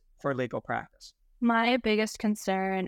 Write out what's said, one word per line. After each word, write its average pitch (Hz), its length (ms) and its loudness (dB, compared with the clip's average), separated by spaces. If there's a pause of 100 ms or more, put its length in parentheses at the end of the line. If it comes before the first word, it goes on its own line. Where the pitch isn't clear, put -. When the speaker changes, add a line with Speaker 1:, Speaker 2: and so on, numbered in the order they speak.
(200)
Speaker 1:
for 139 140 -2
legal 123 280 -2
practice? - 500 -8 (300)
Speaker 2:
My 233 360 4
biggest 220 400 0
concern 190 720 0